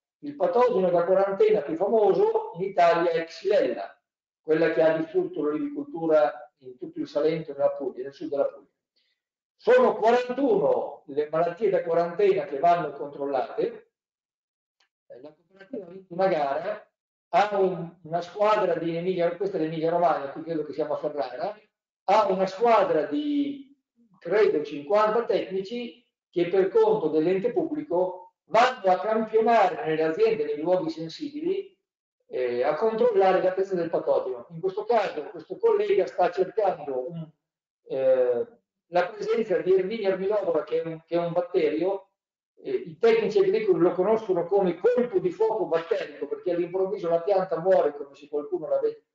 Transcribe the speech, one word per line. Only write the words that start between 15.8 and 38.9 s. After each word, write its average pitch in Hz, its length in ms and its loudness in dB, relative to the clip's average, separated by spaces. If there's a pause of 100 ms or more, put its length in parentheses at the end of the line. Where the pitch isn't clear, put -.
ha 170 40 -20
vinto 190 240 -20
una 185 140 0
gara 160 600 -4 (400)
ha 202 280 2
un, 170 460 -2
una 165 180 -6
squadra 208 540 0
di 165 200 -4
Emilia, 175 400 -2
questa 196 220 -4
è 156 40 -2
l'Emilia 160 300 -2
Romagna, 160 400 0
qui 151 120 -12
credo 160 200 -6
che 139 100 -10
siamo 147 200 -4
a - 40 -4
Ferrara, 143 640 -6 (460)
ha 208 220 4
una 190 200 0
squadra 190 560 2
di, 143 760 -4 (400)
credo, 175 460 2
cinquanta 208 600 0
tecnici 202 800 -4 (260)
che 170 180 0
per 190 220 2
conto 208 400 4
dell'ente 160 420 2
pubblico - 840 -2 (120)
vanno 233 460 2
a 180 80 4
campionare 220 840 2
nelle 156 180 0
aziende, 160 420 0
nei 147 140 -6
luoghi 165 300 0
sensibili, 165 880 -8 (500)
eh, 123 360 -2
a 147 120 0
controllare 196 680 2
la 185 80 2
presenza 190 300 -2
del 165 80 -4
patogeno. 127 600 -2
In 165 100 -16
questo 190 260 -6
caso 180 400 -2
questo - 320 -14
collega 415 500 2
sta - 240 0
cercando 160 800 -2
un, 165 200 -12 (600)
eh, 127 580 2 (400)
la 175 200 0